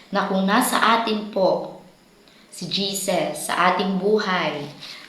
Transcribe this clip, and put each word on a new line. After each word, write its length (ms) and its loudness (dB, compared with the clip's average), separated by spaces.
na 180 0
kung 220 2
nasa 320 2
atin 300 -2
po 560 0
si 240 -12
Jesus 800 -2
sa 240 4
ating 240 0
buhay, 640 0